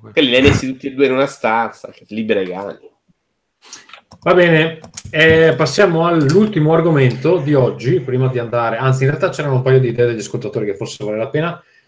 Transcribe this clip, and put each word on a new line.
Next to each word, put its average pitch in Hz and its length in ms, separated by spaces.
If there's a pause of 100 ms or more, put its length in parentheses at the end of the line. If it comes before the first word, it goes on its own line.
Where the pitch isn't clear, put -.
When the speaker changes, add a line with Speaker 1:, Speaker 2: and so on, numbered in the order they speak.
(120)
Speaker 1:
Quelli 143 180
li 120 80
hai 131 40
messi 135 260
tutti 131 200
e 131 60
due 135 140
in 127 40
una 135 160
stanza, 113 680
cioè, - 160
libera 107 320
i 95 60
cani. 92 300 (1400)
Speaker 2:
Va 175 120
bene, 165 460 (320)
eh, 160 440
passiamo 165 520
all'ultimo 160 640
argomento 160 640
di 147 160
oggi, 127 460
prima 127 280
di 123 120
andare, 117 380
anzi 131 260
in 135 60
realtà 156 200
c'erano 147 260
un 123 60
paio 131 180
di 123 100
idee 120 180
degli 113 120
ascoltatori 110 460
che 101 100
forse - 280
vale 107 140
la 110 100
pena, 165 340 (260)